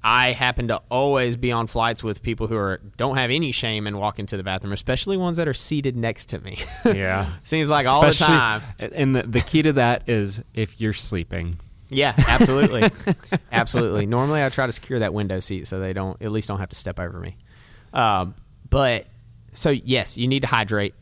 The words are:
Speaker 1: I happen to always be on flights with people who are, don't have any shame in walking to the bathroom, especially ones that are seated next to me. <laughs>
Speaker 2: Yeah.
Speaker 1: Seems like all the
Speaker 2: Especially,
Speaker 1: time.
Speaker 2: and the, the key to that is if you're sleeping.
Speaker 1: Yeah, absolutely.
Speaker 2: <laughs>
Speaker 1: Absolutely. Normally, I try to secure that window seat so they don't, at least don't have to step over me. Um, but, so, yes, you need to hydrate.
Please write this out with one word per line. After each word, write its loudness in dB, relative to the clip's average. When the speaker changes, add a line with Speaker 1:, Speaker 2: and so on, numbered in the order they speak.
Speaker 1:
I 4
happen -2
to -2
always 2
be -2
on -2
flights -2
with -6
people -4
who -2
are, -2
don't -2
have 0
any 0
shame -4
in -6
walking -4
to -6
the -6
bathroom, -4
especially -2
ones -2
that -2
are -2
seated -2
next -4
to -8
me. -12
<laughs> -16
Speaker 2:
Yeah. 2
Speaker 1:
Seems 0
like 2
all 6
the 10
Speaker 2:
Especially, 6
Speaker 1:
time. 2
Speaker 2:
and 0
the, 2
the 0
key 2
to 4
that 2
is -2
if -6
you're 0
sleeping. -6
Speaker 1:
Yeah, 0
absolutely. 6
Speaker 2:
<laughs> -6
Speaker 1:
Absolutely. 0
Normally, 0
I 0
try -2
to -4
secure -6
that 0
window -2
seat -6
so -6
they -4
don't, -6
at -6
least -4
don't -4
have -6
to -14
step -8
over -8
me. -12
Um, 2
but, 2
so, 0
yes, 0
you 0
need 2
to -2
hydrate. 0